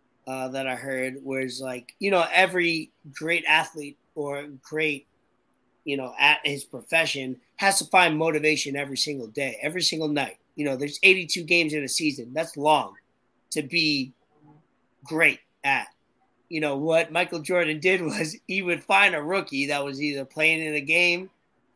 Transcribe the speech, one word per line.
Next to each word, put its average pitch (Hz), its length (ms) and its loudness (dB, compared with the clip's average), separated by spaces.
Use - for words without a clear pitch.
uh, 131 220 -6
that 135 180 -6
I 127 80 -4
heard, 131 480 -6
where 131 180 -4
it's 127 180 -6
like, 127 380 -10
you 196 140 0
know, 175 200 4
every 170 600 2
great 165 340 -2
athlete 151 500 0
or 143 340 -6
great, 156 460 -2
you 139 120 -4
know, 127 220 -8
at 147 240 6
his 143 200 -4
profession 135 760 -4
has 196 240 4
to 165 60 -2
find 170 320 6
motivation 151 580 0
every 139 220 -6
single 135 300 -4
day, 131 340 -6
every 165 200 -4
single 160 260 0
night. 147 300 -2
You 147 100 -4
know, 135 100 0
there's 143 280 -6
eighty-two 185 400 4
games 160 300 2
in 147 100 -2
a 135 60 -6
season. 127 440 -2
That's 160 240 -4
long 143 380 2
to 156 100 -2
be 147 520 -2
great 156 360 2
at. 135 240 -2
You 160 120 -2
know, 143 160 -2
what 160 340 2
Michael 175 280 -2
Jordan 156 400 0
did 180 220 2
was 156 340 -4
he 190 140 -4
would 175 220 -2
find 196 320 4
a 151 60 -2
rookie 147 460 -2
that 143 160 -2
was 139 180 -6
either 139 240 -4
playing 160 360 2
in 156 120 -4
a 147 80 -2
game, 175 480 0